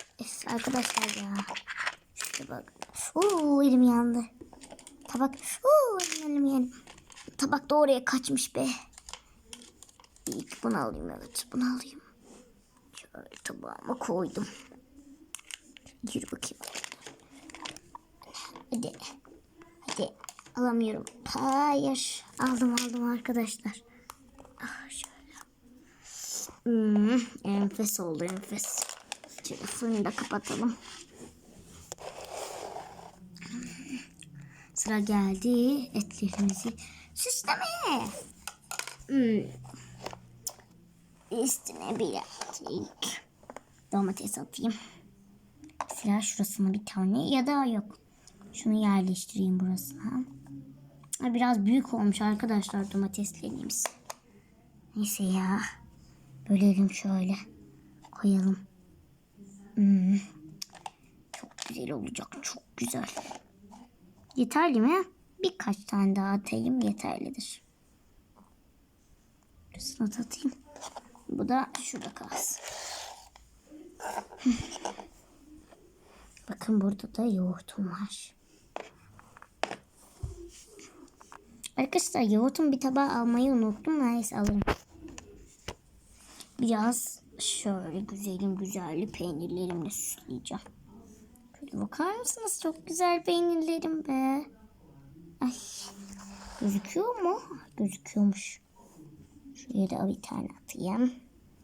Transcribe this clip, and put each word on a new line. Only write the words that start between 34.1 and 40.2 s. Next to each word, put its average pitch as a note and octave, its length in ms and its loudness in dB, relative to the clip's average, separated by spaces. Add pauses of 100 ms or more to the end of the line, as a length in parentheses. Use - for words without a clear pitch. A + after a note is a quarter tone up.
Sıra G#3+ 260 0
geldi G3+ 500 2 (440)
etlerimizi G3+ 800 0 (420)
süslemeye. C5 920 0 (1000)
Hmm. A3+ 520 4 (1700)